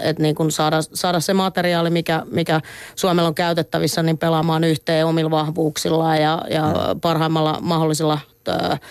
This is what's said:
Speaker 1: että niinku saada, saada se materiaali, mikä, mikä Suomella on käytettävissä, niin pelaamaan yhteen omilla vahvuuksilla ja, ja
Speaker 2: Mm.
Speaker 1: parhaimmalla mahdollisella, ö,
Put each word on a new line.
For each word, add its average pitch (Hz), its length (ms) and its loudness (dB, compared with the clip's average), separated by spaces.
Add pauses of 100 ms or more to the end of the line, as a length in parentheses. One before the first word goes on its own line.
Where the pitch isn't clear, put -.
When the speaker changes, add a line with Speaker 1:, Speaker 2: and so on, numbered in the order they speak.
Speaker 1:
että 160 220 -2
niinku 156 260 2
saada, 156 320 0
saada 175 380 -2
se 190 140 -2
materiaali, 175 560 0
mikä, 165 420 0
mikä 165 300 0 (340)
Suomella 175 320 2
on 156 80 0
käytettävissä, 165 680 0
niin 160 140 2
pelaamaan 160 460 2
yhteen 160 420 2
omilla 160 260 2
vahvuuksilla 160 840 0
ja, 156 340 2
ja 156 120 -2 (320)
Speaker 2:
Mm. - 60 -10
Speaker 1:
parhaimmalla 160 640 0
mahdollisella, 156 580 0 (280)
ö, 175 300 -2 (140)